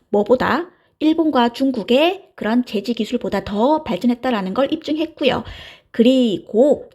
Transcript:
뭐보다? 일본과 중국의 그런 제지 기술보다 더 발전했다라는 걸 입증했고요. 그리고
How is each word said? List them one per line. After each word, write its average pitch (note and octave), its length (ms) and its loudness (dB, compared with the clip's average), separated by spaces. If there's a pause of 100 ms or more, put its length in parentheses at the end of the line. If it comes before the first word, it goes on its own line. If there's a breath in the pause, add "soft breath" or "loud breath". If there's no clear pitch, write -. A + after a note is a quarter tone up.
뭐보다? G#3+ 640 0 (300 soft breath)
일본과 D4+ 500 2
중국의 C4+ 880 -2
그런 A#3 280 -2
제지 G#3 300 -6
기술보다 G#3 500 -4
더 A#3 400 0
발전했다라는 A#3 720 -2
걸 C4+ 180 0
입증했고요. D#4 720 -2 (480 loud breath)
그리고 B3 1040 2